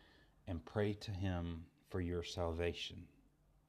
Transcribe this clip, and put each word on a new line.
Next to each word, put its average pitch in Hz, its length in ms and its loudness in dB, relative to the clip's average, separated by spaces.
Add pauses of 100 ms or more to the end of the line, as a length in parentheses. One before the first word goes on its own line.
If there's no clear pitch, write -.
(460)
and 85 200 -4
pray 104 260 4
to 101 180 -6
him 87 560 0 (220)
for 95 120 0
your 87 240 0
salvation 85 800 0 (640)